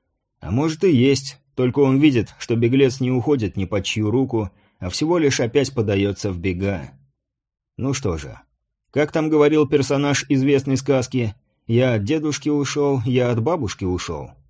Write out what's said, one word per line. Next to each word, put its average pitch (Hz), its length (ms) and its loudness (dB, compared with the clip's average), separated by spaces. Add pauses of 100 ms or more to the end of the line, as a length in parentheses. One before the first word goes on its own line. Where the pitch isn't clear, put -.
(400)
А 76 120 -8
может 156 320 -2
и 190 80 4
есть, 135 480 2 (160)
только 127 240 0
он 135 200 4
видит, 135 400 2
что - 160 -4
беглец 127 440 2
не 127 120 -2
уходит 127 460 0
ни 95 80 -2
под 98 200 -4
чью 107 260 -2
руку, 120 400 -2 (280)
а 92 100 -6
всего 165 280 -2
лишь 143 220 2
опять 131 340 0
подается 101 580 -2
в 90 60 -6
бега. 90 540 -4 (840)
Ну 135 160 -2
что 92 240 -4
же, 67 220 -14 (520)
как 147 200 -2
там 156 180 -2
говорил 151 380 4
персонаж 143 600 0
известной 135 480 2
сказки, 127 560 -2 (320)
«Я 120 300 2
от 101 80 -2
дедушки 151 460 -2
ушел, 143 560 0
я 123 260 2
от 113 100 0
бабушки 123 440 -4
ушел». 85 460 -6 (180)